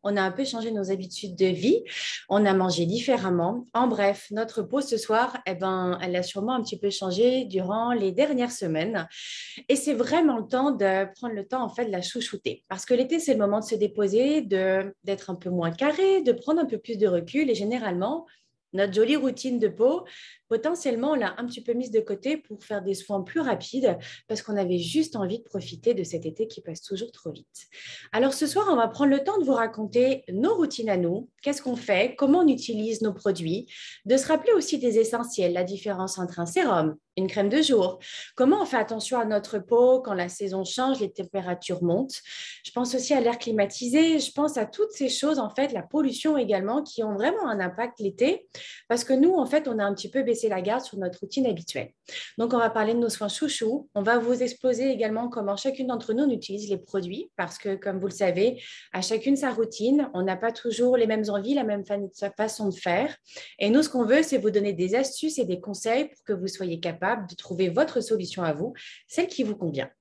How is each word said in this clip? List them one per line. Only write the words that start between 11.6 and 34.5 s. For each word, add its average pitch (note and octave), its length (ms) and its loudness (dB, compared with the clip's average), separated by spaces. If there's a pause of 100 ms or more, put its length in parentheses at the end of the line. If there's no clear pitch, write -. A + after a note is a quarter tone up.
en A3 60 -6
fait, A#3+ 160 -4
de G#3+ 60 -4
la F3+ 100 -4
chouchouter. - 680 -6
Parce F#3+ 160 -8
que - 80 2
l'été, C4 260 2
c'est D4 140 2
le G#3+ 60 2
moment G3+ 200 2
de G#3+ 60 -6
se A3 100 -2
déposer, G#3+ 680 2
de, F#3+ 520 0 (100)
d'être G3 260 -6
un F#3 60 -4
peu F3+ 140 -8
moins E3+ 220 0
carré, F#4 500 2
de B3 100 4
prendre D#4+ 300 0
un D4 40 2
peu A3 120 -4
plus A3+ 200 -8
de G#3 100 4
recul. F#3 420 0
Et A3+ 60 4
généralement, A3 680 -2 (460)
notre F#3+ 220 0
jolie A3+ 240 4
routine B3+ 420 -2
de G#3+ 80 2
peau, C4 380 2 (440)
potentiellement, B3+ 640 0
on D#4 40 2
l'a G#3+ 220 -2
un B3 80 -6
petit - 160 -10
peu A#3+ 120 -4
mise A#3+ 180 -4
de A3 80 4
côté A3 380 -2
pour G#3+ 260 -16
faire G3+ 180 -6
des F#3+ 120 -2
soins G3 280 -4
plus D#4 200 -4
rapides A#3+ 560 0 (300)
parce A3 140 -6
qu'on G#3 140 -4
avait F3+ 220 0
juste F3 400 -2
envie G3+ 220 -2
de - 40 -14
profiter - 500 -2
de F#3+ 100 -2
cet E3 220 -6
été D#3 220 -4
qui - 140 -16
passe E3 200 -12
toujours G3+ 300 -8
trop - 200 -12
vite. - 360 -20 (460)
Alors, C4+ 200 2
ce D4 140 0
soir, G4 220 2
on E4 80 6
va A3+ 100 4
prendre C#4 240 4
le C#4 120 4
temps G4+ 160 2
de E4+ 40 2
vous C4+ 100 2
raconter A#3 760 2
nos C4+ 240 2
routines B3+ 340 0
à F#3+ 80 4
nous, F3+ 320 0 (120)
qu'est-ce C#4+ 200 -2
qu'on B3 140 -4
fait, A3 420 2
comment C#4+ 220 6
on F4 80 8
utilise A3 540 0
nos G#3+ 120 0
produits, F3+ 540 -2 (380)
de A3 100 6
se C4+ 120 2
rappeler D#4 260 4